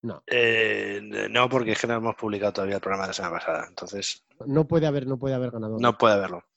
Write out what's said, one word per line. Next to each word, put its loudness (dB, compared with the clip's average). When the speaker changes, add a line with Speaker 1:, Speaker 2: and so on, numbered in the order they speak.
Speaker 1:
No. -10
Speaker 2:
Eh, 2
no, 4
porque 2
es 0
que 0
no 2
hemos 0
publicado -2
todavía -2
el -2
programa -2
de -4
la -6
semana -4
pasada, -4
entonces -10
Speaker 1:
No 2
puede 2
haber, 0
no -4
puede -2
haber -2
ganador. -4
Speaker 2:
no 4
puede 8
haberlo. -2